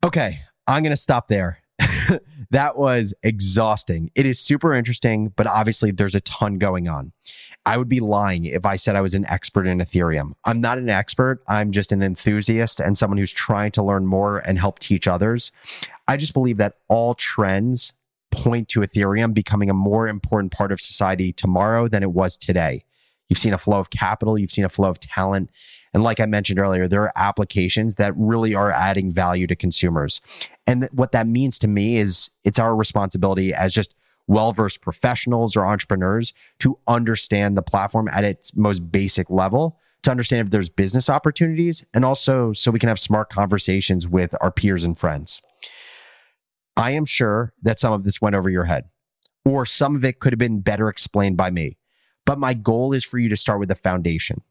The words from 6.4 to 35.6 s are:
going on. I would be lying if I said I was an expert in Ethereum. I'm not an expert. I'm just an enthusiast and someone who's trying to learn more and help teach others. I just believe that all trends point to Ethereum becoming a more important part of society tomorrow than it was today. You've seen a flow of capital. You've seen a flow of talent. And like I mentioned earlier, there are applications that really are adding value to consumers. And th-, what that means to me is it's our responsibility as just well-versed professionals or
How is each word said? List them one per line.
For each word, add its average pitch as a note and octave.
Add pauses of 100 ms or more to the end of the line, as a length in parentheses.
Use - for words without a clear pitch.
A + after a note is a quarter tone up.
going F#2
on. C#2+ (540)
I G#2+
would B2
be B2+
lying G2+
if F2+
I G2
said G2+
I G2
was F#2+
an G2
expert F#2
in F2+
Ethereum. D#2+ (120)
I'm A#2
not A#2+
an B2+
expert. B2
I'm G#2
just G2
an G2
enthusiast G#2+
and G2
someone G2+
who's G2
trying G#2
to G#2+
learn G2
more G2
and F#2
help F#2+
teach -
others. G#2 (560)
I C3+
just D3+
believe B2+
that G2+ (100)
all A#2
trends G#2+ (380)
point A#2
to A2
Ethereum G#2
becoming G2+
a -
more G2+
important G#2
part G2+
of F#2+
society F#2+
tomorrow G#2+
than G#2+
it G2
was F2+
today. E2 (420)
You've -
seen G#2+
a F#2
flow G2+
of F#2
capital. G#2+
You've G2
seen G2+
a F2+
flow G2
of F2+
talent. F#2+ (460)
And G2+
like A2+
I A2
mentioned G#2
earlier, F#2
there G2+
are G#2+
applications G2+
that G2+
really A2
are G2+
adding F#2+
value F2+
to F2
consumers. E2 (460)
And B2
th-, C3
what B2
that A2+
means B2
to A2+
me G#2
is G2+ (140)
it's G#2
our A2+
responsibility F#2+
as F#2
just - (320)
well-versed G#2+
professionals A#2
or G2+